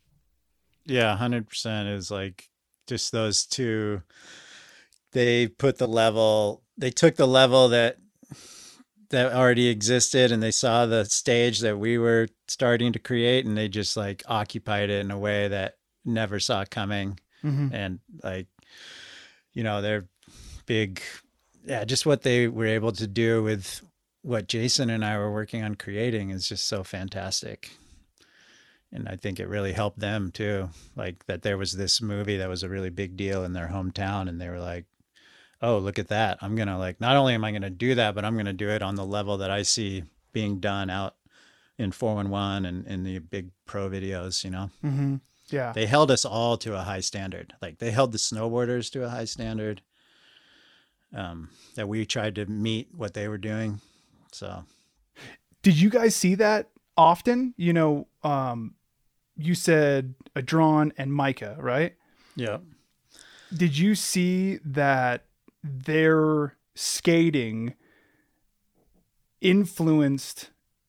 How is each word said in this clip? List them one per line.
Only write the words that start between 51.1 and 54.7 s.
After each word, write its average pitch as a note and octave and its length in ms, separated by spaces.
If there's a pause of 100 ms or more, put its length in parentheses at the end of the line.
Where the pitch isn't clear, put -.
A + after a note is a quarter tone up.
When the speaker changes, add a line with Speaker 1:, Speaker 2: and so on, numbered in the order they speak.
Speaker 1:
um, E2+ 340 (260)
that G#2 140
we G#2+ 180
tried G#2+ 300
to G#2 100
meet G#2+ 480
what A2 200
they G#2 120
were G#2+ 120
doing. G#2+ 420 (520)
So. F#2 320 (960)